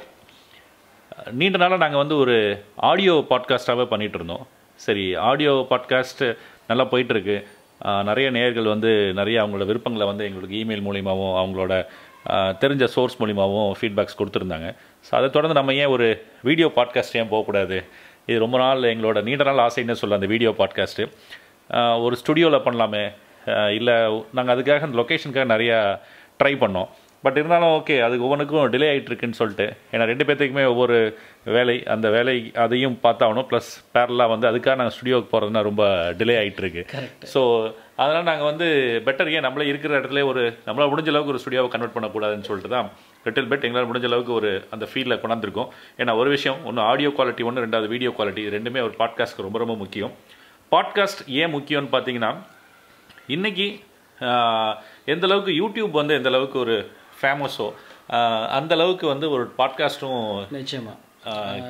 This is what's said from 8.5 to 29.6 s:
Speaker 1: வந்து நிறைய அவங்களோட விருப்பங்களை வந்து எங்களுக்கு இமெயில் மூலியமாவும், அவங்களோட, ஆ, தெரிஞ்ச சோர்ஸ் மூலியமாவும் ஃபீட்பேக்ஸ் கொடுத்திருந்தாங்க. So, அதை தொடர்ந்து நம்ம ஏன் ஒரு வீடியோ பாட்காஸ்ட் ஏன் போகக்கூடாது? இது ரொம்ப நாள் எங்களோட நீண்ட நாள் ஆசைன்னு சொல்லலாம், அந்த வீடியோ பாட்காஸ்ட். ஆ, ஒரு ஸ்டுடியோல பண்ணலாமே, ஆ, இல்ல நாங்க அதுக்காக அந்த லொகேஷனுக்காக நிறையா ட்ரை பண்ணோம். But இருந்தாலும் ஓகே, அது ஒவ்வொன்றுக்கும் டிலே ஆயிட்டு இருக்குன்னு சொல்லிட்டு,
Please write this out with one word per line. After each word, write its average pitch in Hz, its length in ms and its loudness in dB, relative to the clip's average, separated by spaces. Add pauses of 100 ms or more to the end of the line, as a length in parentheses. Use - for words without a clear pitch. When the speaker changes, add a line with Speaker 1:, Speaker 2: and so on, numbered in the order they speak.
Speaker 1:
வந்து 107 500 2
நிறைய 107 300 2
அவங்களோட 101 220 -2
விருப்பங்களை 110 420 -2
வந்து 101 180 -4
எங்களுக்கு 95 400 -8
இமெயில் 101 280 -4
மூலியமாவும், 95 420 -2
அவங்களோட, 92 500 0 (440)
ஆ, 98 200 2
தெரிஞ்ச 135 360 2
சோர்ஸ் 123 380 0
மூலியமாவும் 101 480 0 (100)
ஃபீட்பேக்ஸ் 104 360 -2
கொடுத்திருந்தாங்க. 92 580 -4 (240)
So, - 200 -2
அதை 135 100 2
தொடர்ந்து 151 240 2
நம்ம 135 200 2
ஏன் 143 120 2
ஒரு 117 400 2 (180)
வீடியோ 160 240 4
பாட்காஸ்ட் 123 500 0
ஏன் 113 100 0
போகக்கூடாது? 98 580 -2 (400)
இது 113 140 0
ரொம்ப 120 180 2
நாள் 131 240 2
எங்களோட 110 420 2
நீண்ட 135 200 0
நாள் 135 240 4
ஆசைன்னு 117 240 -2
சொல்லலாம், 107 200 -2
அந்த 98 140 0
வீடியோ 113 260 2
பாட்காஸ்ட். 98 600 -2 (600)
ஆ, 117 260 2
ஒரு 120 260 0
ஸ்டுடியோல 156 340 4
பண்ணலாமே, 107 540 -2 (420)
ஆ, 104 140 2
இல்ல 113 520 2 (100)
நாங்க 123 240 2
அதுக்காக 139 240 2
அந்த 135 220 -2
லொகேஷனுக்காக 127 560 0
நிறையா 110 420 2 (440)
ட்ரை 135 40 6
பண்ணோம். 107 400 0 (360)
But 135 80 2
இருந்தாலும் 160 540 2
ஓகே, 139 160 2
அது 120 220 2
ஒவ்வொன்றுக்கும் 143 480 2
டிலே 135 140 2
ஆயிட்டு 143 160 2
இருக்குன்னு 117 340 -6
சொல்லிட்டு, 107 380 -2 (180)